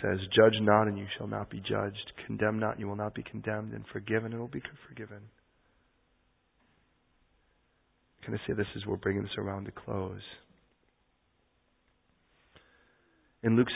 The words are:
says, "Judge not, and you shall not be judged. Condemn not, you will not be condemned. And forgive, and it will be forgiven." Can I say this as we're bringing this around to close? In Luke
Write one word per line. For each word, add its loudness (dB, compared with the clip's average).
says, -2
"Judge 8
not, 8
and -2
you -8
shall -8
not -6
be -8
judged. -4
Condemn 0
not, 0
you -4
will -4
not -4
be -8
condemned. -6
And -10
forgive, -2
and -6
it -6
will -8
be -10
forgiven." -16
Can -6
I -2
say 2
this 0
as -8
we're 0
bringing 0
this -6
around -6
to -12
close? -8
In 6
Luke 6